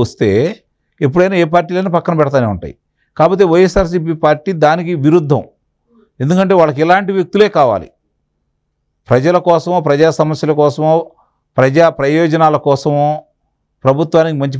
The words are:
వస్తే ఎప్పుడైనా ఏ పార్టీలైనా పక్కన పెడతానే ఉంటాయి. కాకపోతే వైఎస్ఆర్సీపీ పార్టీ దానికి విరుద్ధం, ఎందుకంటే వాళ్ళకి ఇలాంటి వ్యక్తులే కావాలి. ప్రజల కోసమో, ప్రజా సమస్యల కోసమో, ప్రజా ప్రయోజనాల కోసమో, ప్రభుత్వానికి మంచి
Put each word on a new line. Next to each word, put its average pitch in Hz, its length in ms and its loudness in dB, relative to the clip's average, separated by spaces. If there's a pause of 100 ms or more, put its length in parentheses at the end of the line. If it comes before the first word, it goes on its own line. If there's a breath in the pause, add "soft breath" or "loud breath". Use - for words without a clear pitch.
వస్తే 113 300 -2 (760)
ఎప్పుడైనా 180 360 0
ఏ - 100 2
పార్టీలైనా 175 440 -2
పక్కన 170 240 -2
పెడతానే 135 340 0
ఉంటాయి. 80 200 -12 (440)
కాకపోతే 180 340 2
వైఎస్ఆర్సీపీ 175 640 0 (100)
పార్టీ 151 280 0 (120)
దానికి 170 280 0 (120)
విరుద్ధం, 151 380 2 (800)
ఎందుకంటే 180 400 0
వాళ్ళకి 151 240 2
ఇలాంటి 185 340 0
వ్యక్తులే 196 300 0 (100)
కావాలి. 110 300 0 (1200)
ప్రజల 135 280 2 (120)
కోసమో, 175 280 0 (120)
ప్రజా 147 200 2 (120)
సమస్యల 156 320 -2 (100)
కోసమో, 151 300 0 (680)
ప్రజా 135 260 4 (140)
ప్రయోజనాల 156 560 2 (100)
కోసమో, 143 420 0 (760)
ప్రభుత్వానికి 160 580 0
మంచి 135 180 -4